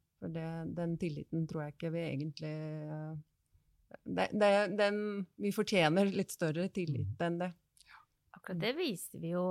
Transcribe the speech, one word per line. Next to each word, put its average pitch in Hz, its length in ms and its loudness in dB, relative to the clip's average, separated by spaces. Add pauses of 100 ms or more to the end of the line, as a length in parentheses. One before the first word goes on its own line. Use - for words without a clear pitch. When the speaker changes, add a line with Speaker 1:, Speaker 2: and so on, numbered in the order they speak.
(160)
Speaker 1:
For 190 140 -8
det, 160 160 -6 (300)
den 170 220 0
tilliten 165 480 -2
tror 156 180 -4
jeg 147 120 -8
ikke 165 160 -4
vi 170 80 -2
egentlig, 151 520 -4
eh, 156 680 -6 (880)
det, 185 260 0
det, 208 200 6 (260)
den, 208 480 2 (120)
vi 202 140 0
fortjener 185 600 6
litt 190 200 0
større 170 380 0
tillit 127 500 -2
Speaker 2:
Mm. 170 60 0
Speaker 1:
enn 170 140 0
det. 180 120 -2 (840)
Speaker 3:
Akkurat 180 260 -8
det 220 160 0
viste 294 440 -4
vi 165 140 -4
jo, 180 180 2